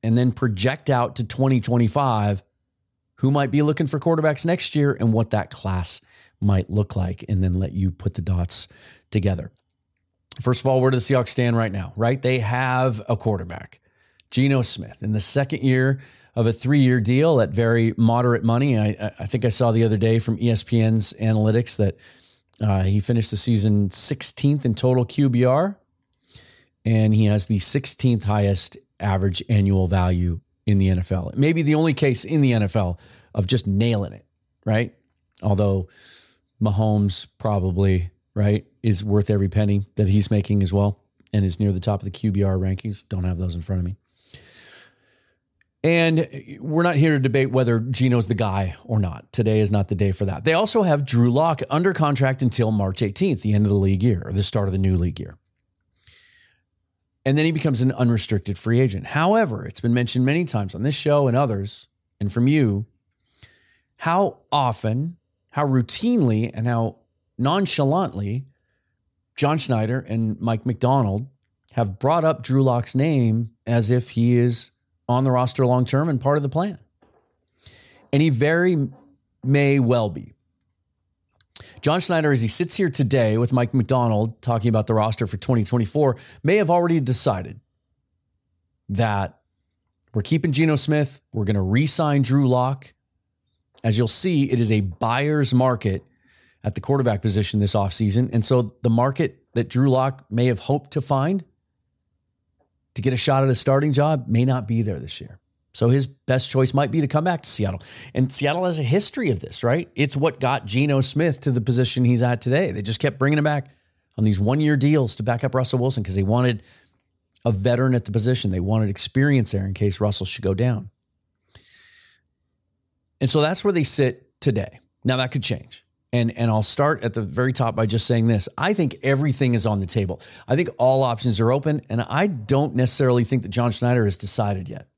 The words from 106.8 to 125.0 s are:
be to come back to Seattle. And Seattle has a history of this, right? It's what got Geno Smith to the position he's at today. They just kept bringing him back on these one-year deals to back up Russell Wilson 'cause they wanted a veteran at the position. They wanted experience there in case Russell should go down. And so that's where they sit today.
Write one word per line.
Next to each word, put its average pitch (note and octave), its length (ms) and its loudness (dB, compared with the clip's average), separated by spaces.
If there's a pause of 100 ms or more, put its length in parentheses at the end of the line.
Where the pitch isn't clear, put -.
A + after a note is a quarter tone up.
be D#3 120 0
to C#3+ 60 0
come D3+ 180 0
back F3 160 -2
to - 80 -4
Seattle. F#2+ 320 -2 (320)
And C3 180 0
Seattle D3+ 320 0
has F3 160 -2
a D3 40 -4
history F#3 460 0
of G#2 120 -2
this, - 200 -10
right? C3+ 320 0
It's C#3 220 -2
what D3 240 -2
got C3 260 -2
Geno C3+ 360 2
Smith D3 400 0
to C#3 100 0
the A#2+ 80 2
position B2 460 0
he's A#2+ 180 2
at A#2+ 160 0
today. D3 320 -2
They F#2 100 -8
just G#2+ 200 -4
kept C#3 180 -2
bringing C#3+ 180 2
him D3 60 0
back D3 320 -4 (420)
on A2 60 0
these G#2 160 2
one-year D3 380 2
deals C#3 400 2
to A2 60 -6
back A#2 200 -2
up C3+ 100 -4
Russell B2+ 260 0
Wilson C3 220 -2
'cause F#2+ 140 -4
they G2 80 0
wanted A#2 400 0 (800)
a A#2 80 0
veteran A#2+ 420 0
at A#2+ 120 0
the G#2+ 80 -8
position. A2+ 380 0
They F#2 100 -2
wanted G#2+ 280 0
experience C3 600 0
there G2 140 -2
in G2 80 -4
case G2+ 260 -2
Russell G#2 260 -2
should - 200 -6
go F#2+ 80 0
down. G#2 360 -2 (2250)
And C3+ 100 0
so D#3 120 2
that's D#3+ 240 0
where G3+ 80 0
they E3+ 100 0
sit - 560 -2
today. - 400 -2 (240)